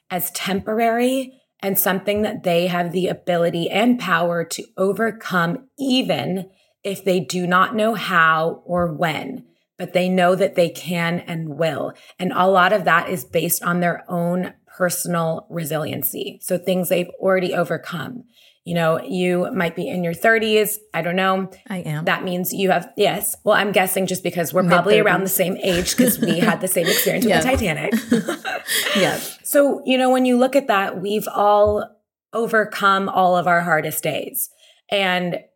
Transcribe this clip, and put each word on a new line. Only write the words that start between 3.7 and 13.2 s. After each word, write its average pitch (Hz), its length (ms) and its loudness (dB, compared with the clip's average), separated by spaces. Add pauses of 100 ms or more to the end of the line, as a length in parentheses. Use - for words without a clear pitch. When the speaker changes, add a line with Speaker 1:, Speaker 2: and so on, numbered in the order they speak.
Speaker 1:
and 240 280 2
power 170 460 0
to - 200 -10 (120)
overcome, 190 920 -2 (100)
even 185 720 -2 (340)
if 196 200 -8
they 190 160 2
do 180 260 -4
not 185 280 2
know 220 200 0
how 165 720 2
or 175 260 0
when, 156 520 -4 (340)
but 180 140 -8
they 180 160 2
know 185 260 4
that 185 200 0
they 170 140 4
can 170 520 -4
and 165 360 -8
will. 151 360 -2 (260)
And 185 140 -4
a 180 160 2
lot 190 240 4
of 196 120 0
that 170 240 2
is 180 160 -6